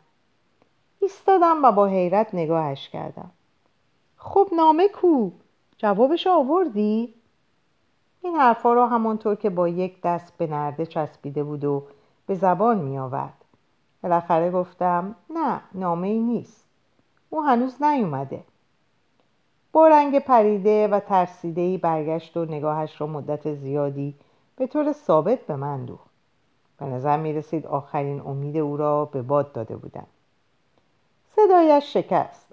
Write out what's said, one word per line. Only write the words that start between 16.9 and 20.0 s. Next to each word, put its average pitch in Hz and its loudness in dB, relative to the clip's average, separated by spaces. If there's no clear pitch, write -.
او 311 -4
هنوز 254 0
نیومده." 180 -2
با 320 8
رنگ 285 4